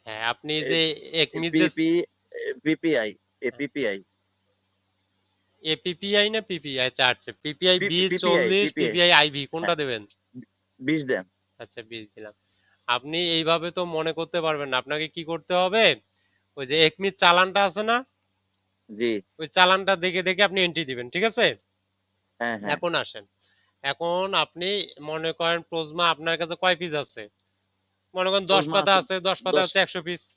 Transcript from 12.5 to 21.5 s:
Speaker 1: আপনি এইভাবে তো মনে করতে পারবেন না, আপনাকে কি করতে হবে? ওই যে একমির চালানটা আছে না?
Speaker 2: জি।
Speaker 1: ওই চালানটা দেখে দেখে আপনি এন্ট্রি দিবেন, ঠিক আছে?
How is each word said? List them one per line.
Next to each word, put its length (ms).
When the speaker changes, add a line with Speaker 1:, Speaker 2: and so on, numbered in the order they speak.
Speaker 1:
আপনি 320
এইভাবে 420
তো 160
মনে 260
করতে 280
পারবেন 280
না, 80
আপনাকে 300
কি 160
করতে 300
হবে? 320
ওই 100
যে 120
একমির 380
চালানটা 480
আছে 180
না? 140
Speaker 2:
জি। 220
Speaker 1:
ওই 120
চালানটা 460
দেখে 280
দেখে 200
আপনি 180
এন্ট্রি 240
দিবেন, 240
ঠিক 140
আছে? 220